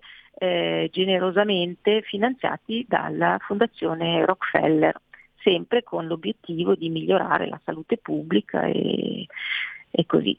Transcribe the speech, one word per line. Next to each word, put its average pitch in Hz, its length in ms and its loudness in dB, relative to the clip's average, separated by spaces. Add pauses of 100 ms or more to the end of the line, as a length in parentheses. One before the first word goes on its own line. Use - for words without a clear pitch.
(340)
eh, 170 580 0
generosamente 185 1120 2
finanziati 226 840 -4
dalla 165 540 0
Fondazione 165 840 0
Rockefeller, 156 720 2 (440)
sempre 196 400 2
con 170 240 -6
l'obiettivo 170 640 -2
di 165 160 -2
migliorare 170 580 0
la 156 160 -8
salute 160 340 -4
pubblica 160 680 0
e, - 600 -2 (640)
e 165 160 2
così. - 320 2